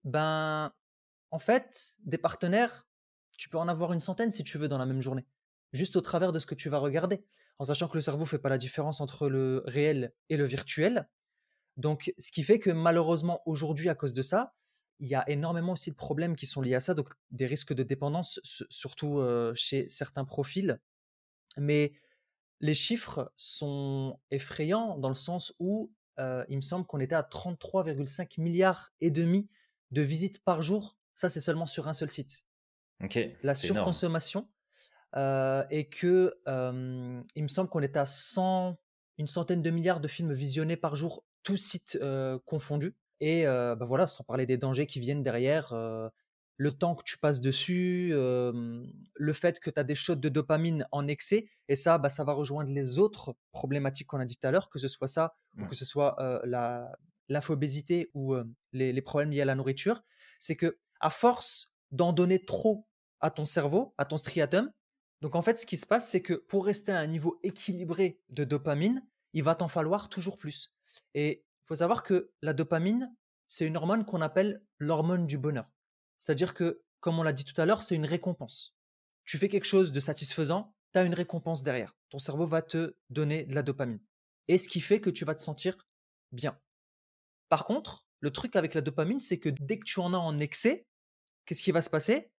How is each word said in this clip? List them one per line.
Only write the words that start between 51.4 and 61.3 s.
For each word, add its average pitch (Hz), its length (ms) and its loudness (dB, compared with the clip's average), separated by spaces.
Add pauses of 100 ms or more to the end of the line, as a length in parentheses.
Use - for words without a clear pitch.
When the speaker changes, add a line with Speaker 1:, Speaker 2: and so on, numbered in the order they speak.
Speaker 1:
et 139 80 4
ça, 165 220 6
bah, 139 100 2
ça 143 160 -2
va 147 80 0
rejoindre 143 380 -2
les 135 280 -2
autres 208 380 2 (160)
problématiques 139 560 -2
qu'on 139 120 -4
a 131 40 0
dit 117 120 -6
tout - 100 -4
à 131 40 4
l'heure, 190 180 2
que 143 100 -10
ce 131 100 -2
soit - 200 -4
ça, 160 280 0 (220)
ou 104 40 -8
Speaker 2:
Ouais. 95 60 -8
Speaker 1:
que 143 60 -8
ce 127 100 -8
soit, 143 360 0
euh, 127 240 -2
la, 123 500 -4 (340)
l'infobésité 147 840 -2
ou, 135 200 -2
euh, 123 100 -2 (280)
les, 131 200 0
les 131 100 0
problèmes 147 280 0
liés 143 120 0
à 139 40 2
la 135 80 2
nourriture, 135 480 0 (360)
c'est - 180 -4
que - 220 0 (220)
à 156 100 2
force - 600 2 (180)